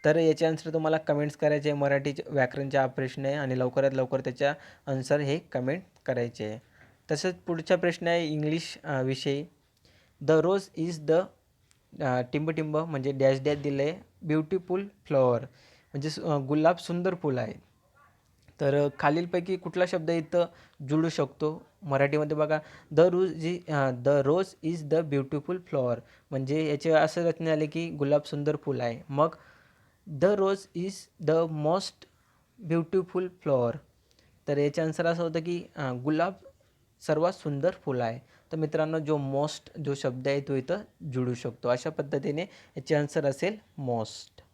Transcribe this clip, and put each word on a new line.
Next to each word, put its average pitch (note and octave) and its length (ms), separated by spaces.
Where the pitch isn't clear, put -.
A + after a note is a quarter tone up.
तर D3+ 100
याचे D#3+ 300
आन्सर D#3+ 280
तुम्हाला D#3 240
कमेंट्स D3 400
करायचे D3 320
आहे, C#3+ 100
मराठी C#3 340
व्याकरणचा C#3 540
हा C3 60
प्रश्न C3 380
आहे C#3 100
आणि C3 240
लवकरात C3 340
लवकर C3 260
त्याचा C3+ 340
आन्सर C3+ 320
हे D3 200
कमेंट C#3 440
करायचे A#2+ 400
आहे. G#2+ 140
तसंच F3 240
पुढचा E3+ 400
प्रश्न F3 320
आहे E3+ 200
इंग्लिश, D3+ 560
अ, C3+ 180
विषयी. C#3 440
The D#3 160
rose F3+ 460
is F3 60
the, D#3+ 120
अ, B2+ 180
टिंबटिंब D#3 440
म्हणजे D3 340
डॅश C3+ 300
डॅश D3 160
दिलं C#3 240
आहे, D3+ 120
ब्युटिफुल F3+ 680
फ्लॉवर B2+ 360
म्हणजे D3 160
सु-, - 140
अ, D#3 140
गुलाब D3+ 400
सुंदर F3+ 380
फूल C#3+ 220
आहे. A2+ 160
तर, C#3+ 240
अ, - 20
खालीलपैकी F3 580
कुठला F3+ 300
शब्द E3+ 220
इथं E3+ 360
जुळू D#3 200
शकतो? D#3 580
मराठीमध्ये D3 540
बघा, D3+ 220
the E3 160
rose F3+ 240
is, E3 400
अ, C3+ 180
the C3+ 340
rose E3 460
is F3 60
the D#3 240
beautiful C#3+ 540
flower B2+ 440
म्हणजे D3 380
याचे D3 200
असं D#3 340
रचना E3 280
आले D#3 140
की E3 240
गुलाब D3 340
सुंदर D3 320
फूल C3 260
आहे. A#2 280
मग D3 200
the E3+ 260
rose G3 480
is F#3+ 80
the D#3+ 220
most D#3 560
beautiful F3+ 520
flower. C3+ 540
तर C#3+ 100
याचे D3 240
आन्सर D#3+ 240
असं E3+ 180
होतं E3 160
की, F3 240
अ, C3+ 160
गुलाब D#3 420
सर्वात E3 240
सुंदर D3+ 400
फूल C3 300
आहे. A#2 180
तर D#3+ 60
मित्रांनो, D#3 420
जो D3+ 180
most C#3+ 680
जो C#3+ 80
शब्द B2+ 340
आहे C#3 140
तो C#3 140
इथं C3+ 220
जुळू B2+ 200
शकतो. A#2+ 360
अशा B2+ 200
पद्धतीने D3 520
याचे - 540
आन्सर D3 300
असेल F3 320
most. A#2+ 640